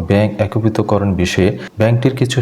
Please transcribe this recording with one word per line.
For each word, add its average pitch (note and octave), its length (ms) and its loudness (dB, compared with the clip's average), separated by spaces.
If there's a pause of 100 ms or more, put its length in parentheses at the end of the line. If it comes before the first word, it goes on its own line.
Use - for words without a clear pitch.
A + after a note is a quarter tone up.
ব্যাংক G2+ 200 2 (160)
একীভূতকরণ G#2 640 0 (120)
বিষয়ে F#2 280 2 (280)
ব্যাংকটির A#2+ 420 2
কিছু B2 220 -2